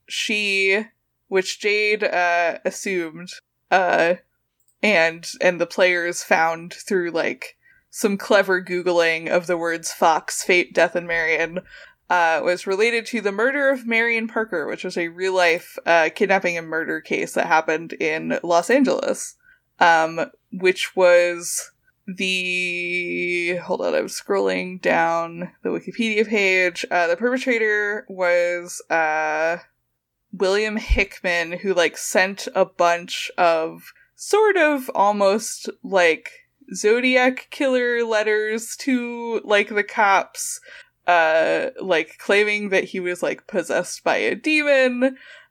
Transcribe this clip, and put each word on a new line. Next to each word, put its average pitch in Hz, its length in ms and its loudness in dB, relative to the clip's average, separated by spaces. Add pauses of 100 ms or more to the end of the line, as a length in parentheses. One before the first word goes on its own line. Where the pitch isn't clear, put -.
she, 202 800 0 (420)
which 190 320 -2
Jade, 208 460 0
uh, 175 580 0
assumed, 175 720 -6 (360)
uh, 180 460 2 (640)
and, 165 460 2 (140)
and 180 180 2
the 170 80 0
players 175 560 0
found 165 500 0
through, 175 380 -4
like, - 460 -4 (320)
some 202 280 -2
clever 190 460 2
Googling 170 680 0
of 170 180 0
the 175 100 0
words 165 340 -6
Fox, - 500 0
Fate, 180 320 0
Death, 170 220 2
and 175 120 -4
Marion, 165 520 -2 (500)
uh, 165 340 2
was 180 240 -2
related 226 400 0
to 233 120 -4
the 196 120 -2
murder 269 380 0
of 247 180 -2
Marion 226 400 0
Parker, 220 400 -4
which - 160 -8
was 185 140 -8
a 170 120 -2
real-life, 175 760 0
uh, 165 300 4
kidnapping 190 420 0
and 165 100 -8
murder 160 340 -4
case - 320 -6
that - 140 -2
happened 160 460 0
in 160 500 -4
Los 170 260 2
Angeles, - 680 0 (440)
um, 165 480 2 (240)
which 185 440 -2
was 175 760 2 (360)
the, 180 1600 -4
hold 185 180 -4
on, - 140 0
I'm - 100 0
scrolling 185 760 -2
down 170 720 -2 (120)
the - 60 -4
Wikipedia 208 580 -2
page. 185 640 0
Uh, 175 160 2
the 170 100 0
perpetrator 220 920 -2
was, 175 720 0 (100)
uh, 156 680 0 (720)
William 208 460 0
Hickman, 175 760 -2
who, 185 200 -4
like, 165 240 2
sent 196 560 -2
a 190 120 2
bunch 175 720 -2
of 165 540 0 (240)
sort 415 420 2
of 294 360 2
almost, 202 760 0 (140)
like, 175 460 2 (440)
Zodiac 254 760 2
killer 247 540 0
letters 214 760 -2
to, 240 640 -4
like, 208 260 2
the 208 140 -2
cops, - 760 0 (480)
uh, 165 640 2 (120)
like, 160 360 -2
claiming 208 520 0
that 190 160 2
he 190 140 -8
was, 180 240 -4
like, - 240 -4
possessed - 560 -4
by 127 140 2
a 107 180 0
demon 262 800 2 (340)